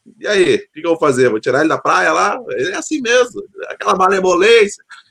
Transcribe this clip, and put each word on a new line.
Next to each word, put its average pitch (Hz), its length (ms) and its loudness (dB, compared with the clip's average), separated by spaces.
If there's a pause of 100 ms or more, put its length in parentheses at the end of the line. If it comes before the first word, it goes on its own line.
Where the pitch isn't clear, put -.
(200)
e - 40 -14
aí, 185 300 2
o 101 40 0 (140)
que 156 80 -18
que 165 60 -8
eu 170 60 0
vou 165 80 -2
fazer? 131 280 2
Vou 107 120 -2
tirar 131 200 -2
ele 160 80 0
da 147 100 -2
praia 175 340 0
lá? 196 280 -2 (100)
Ele 139 200 -4
é 202 60 -8
assim 320 240 -6
mesmo, 240 420 0 (260)
aquela - 280 -4
malemolência, 190 880 2 (260)